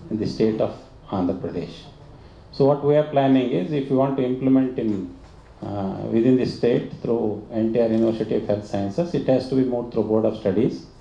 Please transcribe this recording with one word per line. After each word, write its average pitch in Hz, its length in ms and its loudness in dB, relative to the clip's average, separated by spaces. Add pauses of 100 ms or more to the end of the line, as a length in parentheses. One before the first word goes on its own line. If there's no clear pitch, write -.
in 110 100 -4
the 101 80 -2
state 110 340 0
of - 140 -2 (340)
Andhra 92 300 -2
Pradesh. - 460 -8 (680)
So 139 140 2
what 143 180 2
we 143 140 4
are 151 120 2
planning 135 420 4
is, 165 200 -2
if 143 180 -2
we 139 60 2
want 135 220 2
to 135 60 0
implement 131 540 2
in, 98 380 -4 (460)
uh, 101 400 -6 (100)
within 120 260 4
the 117 80 0
state 131 460 0 (100)
through 113 520 -2
N 110 180 0
T 120 80 0
R 113 80 2
University 113 480 0
of 107 120 -2
Health 104 180 -2
Sciences, 101 480 -2
it 135 140 -2
has 131 220 2
to 135 60 -2
be 131 80 4
moved 120 300 -4
through 110 100 0
Board 107 220 2
of 110 120 0
Studies. - 500 0 (140)